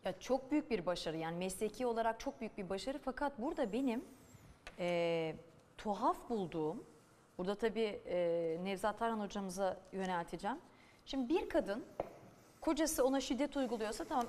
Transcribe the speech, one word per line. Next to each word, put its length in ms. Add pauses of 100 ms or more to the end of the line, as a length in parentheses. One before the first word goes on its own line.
Ya 160
çok 300
büyük 200
bir 160
başarı 300
yani 220
mesleki 480
olarak 340
çok 200
büyük 180
bir 100
başarı. 300
Fakat 420
burada 320
benim, 320 (760)
e, 560 (440)
tuhaf 520
bulduğum, 540 (540)
burada 160
tabii, 520
e, 560
Nevzat 360
Tarhan 220
hocamıza 560 (160)
yönelteceğim. 640 (480)
Şimdi 240
bir 200
kadın 360 (760)
kocası 440
ona 160
şiddet 360
uyguluyorsa 480
tamam 240